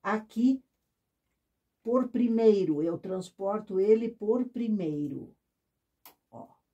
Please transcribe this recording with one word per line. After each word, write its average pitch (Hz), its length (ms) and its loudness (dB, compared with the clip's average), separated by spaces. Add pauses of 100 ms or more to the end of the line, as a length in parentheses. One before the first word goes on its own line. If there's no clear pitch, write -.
aqui 226 600 0 (1200)
por 247 260 0
primeiro, 214 720 2
eu 170 140 -2
transporto 196 840 -6
ele 220 280 4
por 226 380 -2
primeiro. 156 920 -6 (920)
Ó. 117 160 -18 (280)